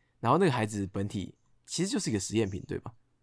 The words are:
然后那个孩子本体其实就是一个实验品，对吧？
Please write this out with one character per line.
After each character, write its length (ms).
然 140
后 60
那 80
个 40
孩 140
子 260
本 160
体 280
其 160
实 40
就 120
是 100
一 40
个 60
实 160
验 140
品， 180
对 120
吧？ 120